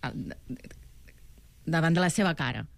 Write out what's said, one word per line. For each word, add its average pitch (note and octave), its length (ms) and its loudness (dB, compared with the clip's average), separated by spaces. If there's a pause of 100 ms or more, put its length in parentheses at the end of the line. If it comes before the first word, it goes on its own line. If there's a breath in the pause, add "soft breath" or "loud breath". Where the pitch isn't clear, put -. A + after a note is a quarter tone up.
al, B2+ 140 -6 (1500)
davant E3 300 4
de F3+ 80 4
la F3 60 4
seva F3+ 280 2
cara B2 280 -4 (120)